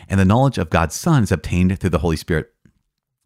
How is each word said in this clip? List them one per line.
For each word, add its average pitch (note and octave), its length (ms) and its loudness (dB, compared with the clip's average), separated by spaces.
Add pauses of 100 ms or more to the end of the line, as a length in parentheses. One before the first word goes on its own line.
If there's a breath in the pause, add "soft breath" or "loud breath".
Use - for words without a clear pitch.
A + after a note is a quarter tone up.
and G2 100 0
the G2 60 4
knowledge B2 340 2
of F2 120 -4
God's E2 240 0
Son D3 300 0
is F#2 80 -2
obtained F#2 460 0
through F#2+ 120 -2
the E2 80 0
Holy D#2+ 180 -2
Spirit." - 360 -4 (720)